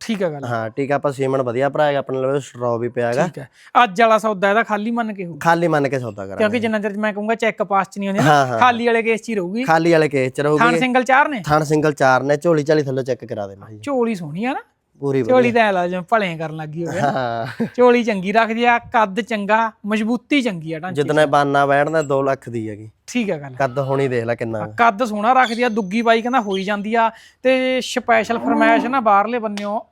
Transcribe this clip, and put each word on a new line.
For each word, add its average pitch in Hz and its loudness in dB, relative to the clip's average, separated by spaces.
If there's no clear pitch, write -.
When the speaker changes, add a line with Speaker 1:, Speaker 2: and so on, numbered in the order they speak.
Speaker 1:
ਠੀਕ 202 -4
ਆ 175 0
ਗੱਲ। 143 -8
Speaker 2:
ਹਾਂ, 113 -4
ਟੀਕਾ 139 -2
ਆਪਾਂ 139 0
ਸੀਮਨ 135 0
ਵਧੀਆ 123 0
ਭਰਾਇਆ 147 0
ਆਪਣੇ 131 -4
ਲਵੇ, 135 0
ਸਟ੍ਰੋ 120 -4
ਵੀ 120 -4
ਪਿਆ 120 -2
ਹੈਗਾ। 135 0
Speaker 1:
ਠੀਕ 165 -10
ਆ। 135 -14
ਅੱਜ 202 0
ਵਾਲਾ 220 4
ਸੌਦਾ 202 -2
ਇਹਦਾ 220 2
ਖਾਲੀ 214 -4
ਮੰਨ 233 -4
ਕੇ 190 -10
ਹੋਊ? 160 -12
Speaker 2:
ਖਾਲੀ 170 2
ਮੰਨ 147 2
ਕੇ 135 -2
ਸੌਦਾ 104 -8
ਕਰਾਂਗੇ। 95 -8
Speaker 1:
ਕਿਉਂਕਿ 214 0
ਜਿੰਨਾ 220 -2
ਚਿਰ, 202 -6
ਮੈਂ 214 -2
ਕਹੂੰਗਾ, 214 -4
ਚੈੱਕ 220 -2
ਪਾਸ 196 0
ਚ - -14
ਨਹੀਂ 196 -4
ਹੁੰਦੇ 190 0
ਨਾ, 156 6
Speaker 2:
ਹਾਂ, 139 6
ਹਾਂ। 120 -2
Speaker 1:
ਖਾਲੀ 240 2
ਵਾਲੇ 233 2
ਕੇਸ 220 -2
ਚ - -12
ਹੀ 233 -4
ਰਹੂਗੀ। 202 -4
Speaker 2:
ਖਾਲੀ 165 4
ਵਾਲੇ 156 4
ਕੇਸ 131 0
ਚ - -6
ਰਹੂਗੀ। 151 2
Speaker 1:
ਥਣ 247 2
ਸਿੰਗਲ 254 2
ਚਾਰ 269 4
ਨੇ? 240 -6
Speaker 2:
ਥਣ 151 2
ਸਿੰਗਲ 151 2
ਚਾਰ 131 4
ਨੇ। 143 0
ਝੋਲੀ 156 2
ਝਾਲੀ 151 2
ਥੱਲੇ 131 -4
ਚੈੱਕ 127 -6
ਕਰਾ 107 -6
ਦੇਣਾ 98 -18
ਜੀ। 107 -16
Speaker 1:
ਝੋਲੀ 240 -2
ਸੋਹਣੀ 170 -8
ਆ 262 -2
ਨਾ? 392 -8
Speaker 2:
ਪੂਰੀ 139 0
Speaker 1:
ਝੋਲੀ 247 4
Speaker 2:
ਵਧੀਆ। 233 0
Speaker 1:
ਤਾਂ 214 2
ਐਂ 202 0
ਲੱਗਦਾ 180 0
ਜਿਵੇਂ 180 -6
ਭਲਿਆਂ 190 0
ਕਰਨ 156 -8
ਲੱਗੀ 156 -8
ਹੋਵੇ 139 -4
ਨਾ। 139 0
Speaker 2:
ਹਾਂ। 117 -4
Speaker 1:
ਝੋਲੀ 240 4
ਚੰਗੀ 202 -2
ਰੱਖਦੀ 226 0
ਆ, 240 4
ਕੱਦ 220 0
ਚੰਗਾ, 214 0
ਮਜ਼ਬੂਤੀ 226 0
ਚੰਗੀ 165 -6
ਆ 156 -6
ਢਾਂਚੇ 151 -2
Speaker 2:
ਜਿਤਨੇ 147 4
Speaker 1:
ਚ। - -6
Speaker 2:
ਬਾਨਾ 143 4
ਬੈਠਦਾ 147 2
ਦੋ 139 0
ਲੱਖ 135 -2
ਦੀ 113 -6
ਹੈਗੀ। 107 -14
Speaker 1:
ਠੀਕ 226 -4
ਆ 160 -4
ਗੱਲ। 139 -14
Speaker 2:
ਕੱਦ 127 -2
ਹੁਣੀ 135 0
ਦੇਖ 120 0
ਲੈ 117 -2
ਕਿੰਨਾ 113 -4
Speaker 1:
ਹਾਂ, 107 -6
Speaker 2:
ਗਾ। 107 -16
Speaker 1:
ਕੱਦ 233 2
ਸੋਹਣਾ 214 0
ਰੱਖਦੀ 240 2
ਆ। 247 0
ਦੁੱਗੀ 202 -2
ਬਾਈ 226 4
ਕਹਿੰਦਾ 247 0
ਹੋਈ 190 -4
ਜਾਂਦੀ 208 -4
ਆ। 226 2
ਤੇ 254 2
ਸਪੈਸ਼ਲ 226 0
ਫਰਮਾਇਸ਼ 226 2
ਨਾ 262 0
ਬਾਹਰਲੇ 220 2
ਬੰਨਿਓ 208 -6